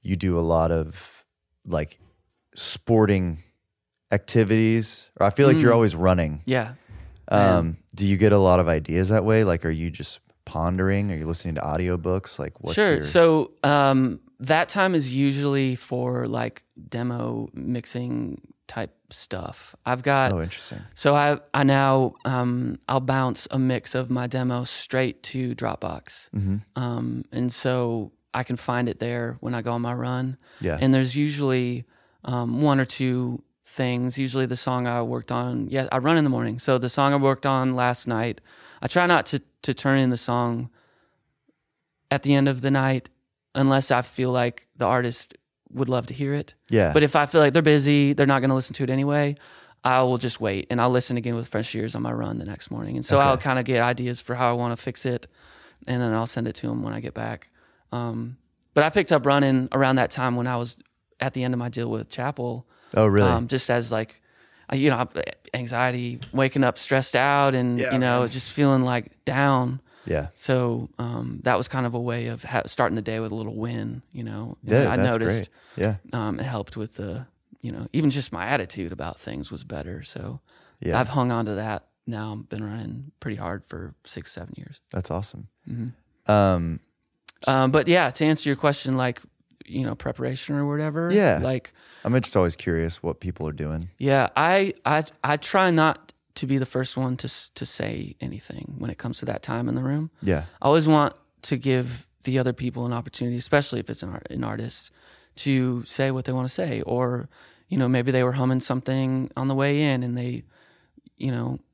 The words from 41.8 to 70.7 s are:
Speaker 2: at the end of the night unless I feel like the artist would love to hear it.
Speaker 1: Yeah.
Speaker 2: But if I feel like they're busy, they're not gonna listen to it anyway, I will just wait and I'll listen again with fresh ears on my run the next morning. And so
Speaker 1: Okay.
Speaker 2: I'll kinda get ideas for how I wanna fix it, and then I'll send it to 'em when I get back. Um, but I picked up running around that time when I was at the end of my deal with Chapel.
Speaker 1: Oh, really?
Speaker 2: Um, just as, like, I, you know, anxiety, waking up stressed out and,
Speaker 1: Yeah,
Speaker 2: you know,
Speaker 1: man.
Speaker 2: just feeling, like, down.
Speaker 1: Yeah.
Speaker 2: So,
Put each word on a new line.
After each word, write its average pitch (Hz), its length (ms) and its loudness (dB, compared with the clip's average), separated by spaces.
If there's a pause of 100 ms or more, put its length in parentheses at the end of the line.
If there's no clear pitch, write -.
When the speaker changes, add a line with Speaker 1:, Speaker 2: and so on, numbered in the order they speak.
Speaker 2:
at 139 120 0
the 143 120 4
end 139 140 4
of 127 140 -2
the 135 80 0
night 135 400 0 (440)
unless 135 360 2
I 127 120 2
feel 127 280 -4
like 120 360 -2 (100)
the 123 100 0
artist 120 500 -2 (340)
would 135 180 -4
love 123 180 -2
to 123 80 -10
hear 139 200 -4
it. - 200 -8 (160)
Speaker 1:
Yeah. 180 220 4
Speaker 2:
But 151 100 8
if 147 140 2
I 147 100 6
feel 160 140 6
like 143 140 6
they're 165 80 6
busy, 143 500 6
they're 143 140 4
not 135 140 4
gonna 131 140 2
listen 131 200 -2
to - 80 -4
it 127 80 -2
anyway, 143 460 0 (480)
I 131 180 4
will 127 160 2
just 120 220 -4
wait 101 300 -2
and 120 100 0
I'll 123 100 4
listen 123 260 2
again 120 180 -4
with 117 140 -6
fresh 113 260 -6
ears 110 200 -6
on 113 80 -6
my 120 100 -4
run 113 260 -4
the - 60 -8
next - 260 -12
morning. - 260 -8
And 127 80 -6
so 139 140 4
Speaker 1:
Okay. 139 80 6
Speaker 2:
I'll 131 120 4
kinda 127 240 -2
get 120 200 2
ideas 123 380 -2
for 123 140 -8
how 123 160 2
I - 20 0
wanna 120 240 -2
fix - 300 -8
it, 123 200 -4 (600)
and 127 160 -2
then 113 100 0
I'll 113 140 0
send 117 200 -6
it 110 100 -6
to 117 140 -6
'em 117 120 -4
when 110 100 -6
I 113 80 -8
get - 140 -10
back. 113 340 -10 (420)
Um, 117 460 -6 (380)
but 147 100 6
I 156 60 2
picked 180 220 2
up 143 140 4
running 135 460 4
around 131 240 4
that 127 140 2
time 127 260 -2
when 120 100 -2
I 127 100 -2
was 120 200 -6 (440)
at 131 140 -4
the 127 100 -2
end 127 100 -2
of 120 40 -2
my 120 100 -4
deal 117 220 -6
with 113 200 -6
Chapel. 123 560 -6 (280)
Speaker 1:
Oh, 107 120 6
really? 101 240 6
Speaker 2:
Um, 120 180 0
just 127 220 -2
as, 117 220 0
like, 110 280 -4 (480)
I, 135 80 -4
you 139 140 4
know, 123 160 0 (480)
anxiety, 123 640 -2 (120)
waking 135 320 2
up 123 140 0
stressed - 380 0
out 139 380 4
and, 123 240 0
Speaker 1:
Yeah, 127 140 -2
Speaker 2:
you 131 60 0
know, 123 220 2
Speaker 1:
man. 120 100 0
Speaker 2:
just 127 200 -8
feeling, 135 320 4
like, 123 420 -2
down. 131 560 2 (260)
Speaker 1:
Yeah. 76 260 -2
Speaker 2:
So, 120 560 -2 (100)